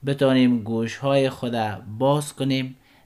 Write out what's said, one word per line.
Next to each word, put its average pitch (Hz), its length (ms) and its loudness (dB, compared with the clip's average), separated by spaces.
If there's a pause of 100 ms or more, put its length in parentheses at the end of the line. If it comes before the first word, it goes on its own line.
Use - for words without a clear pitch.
بتانیم 131 520 4
گوش‌های 117 720 0
خود 123 240 -6 (440)
باز 143 360 0
کنیم، 131 420 -4 (300)